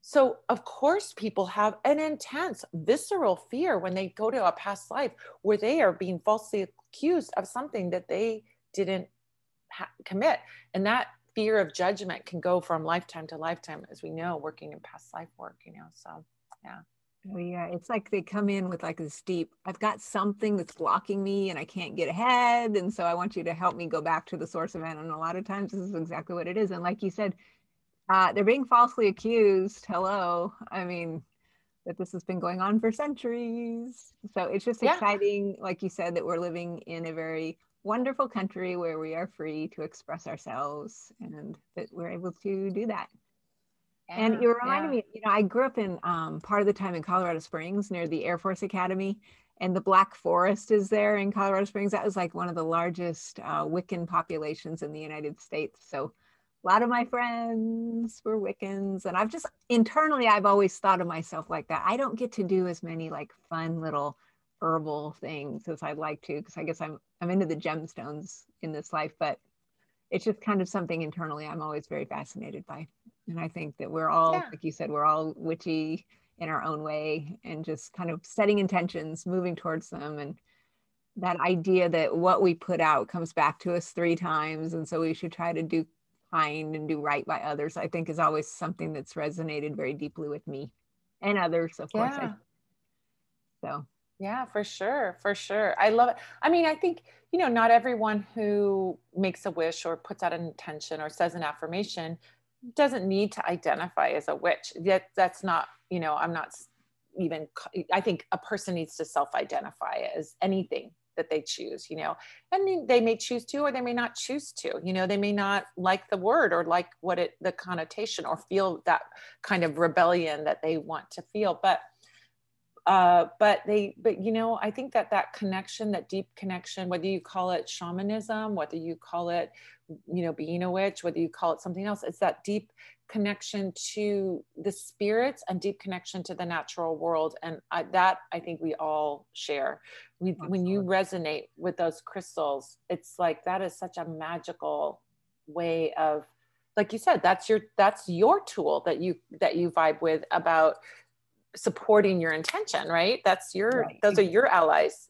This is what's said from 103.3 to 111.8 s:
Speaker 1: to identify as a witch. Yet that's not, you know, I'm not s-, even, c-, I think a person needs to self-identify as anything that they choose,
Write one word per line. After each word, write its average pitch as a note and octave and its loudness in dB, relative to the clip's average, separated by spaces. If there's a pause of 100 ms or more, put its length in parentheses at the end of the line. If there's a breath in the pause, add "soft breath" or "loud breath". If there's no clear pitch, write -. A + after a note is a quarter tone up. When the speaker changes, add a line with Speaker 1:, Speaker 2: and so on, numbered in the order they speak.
Speaker 1:
to - -4
identify D#3 0
as D3 -2
a D3+ -2
witch. D#3 -2
Yet F#3 2
that's F#3 2
not, E3+ 0 (200)
you F3+ -2
know, D#3 -2
I'm E3 -2
not D#3+ -6
s-, - -20 (500)
even, D#3+ -4 (100)
c-, - -8
I F#3+ 4
think F3 -2
a F#3 0
person F#3+ -6
needs D#3+ -6
to D#3 -6
self-identify - -4 (120)
as - -10
anything F#3+ -2 (260)
that D#3+ -6
they D#3 0
choose, - -10